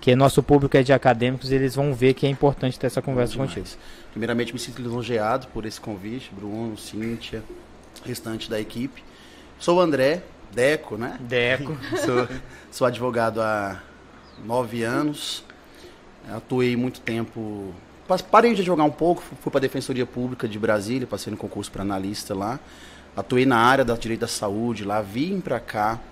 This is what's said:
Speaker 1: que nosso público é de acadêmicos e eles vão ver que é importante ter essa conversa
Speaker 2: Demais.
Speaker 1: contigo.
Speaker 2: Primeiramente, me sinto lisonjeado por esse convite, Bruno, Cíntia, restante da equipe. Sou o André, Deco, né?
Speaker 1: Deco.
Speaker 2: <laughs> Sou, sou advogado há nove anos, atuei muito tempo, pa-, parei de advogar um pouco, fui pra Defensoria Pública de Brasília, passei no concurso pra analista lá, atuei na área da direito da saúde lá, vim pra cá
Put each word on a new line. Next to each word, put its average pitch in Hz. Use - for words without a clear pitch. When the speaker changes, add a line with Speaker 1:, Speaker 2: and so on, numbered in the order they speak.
Speaker 1:
que 127
nosso 135
público 139
é 135
de 131
acadêmicos 127
e 131
eles 131
vão 139
ver 127
que 135
é -
importante 135
ter 139
essa 123
conversa 123
Speaker 2:
Demais. 131
Speaker 1:
contigo. 90
Speaker 2:
Primeiramente, 117
me 123
sinto 120
lisonjeado 120
por 107
esse 110
convite, 110
Bruno, 104
Cíntia, 113
restante 113
da 110
equipe. 117
Sou 175
o -
André, 156
Deco, 123
né? 123
Speaker 1:
Deco. 127
Speaker 2:
<laughs> 370
Sou, 123
sou -
advogado 117
há 104
nove 117
anos, 143
atuei 123
muito 123
tempo, 110
pa-, 185
parei 233
de 196
advogar 170
um 151
pouco, 170
fui 147
pra 143
Defensoria 127
Pública 123
de 107
Brasília, 110
passei 104
no 104
concurso 101
pra 98
analista 98
lá, 107
atuei 127
na 127
área 131
da 117
direito 113
da 113
saúde 107
lá, 104
vim 135
pra 139
cá 110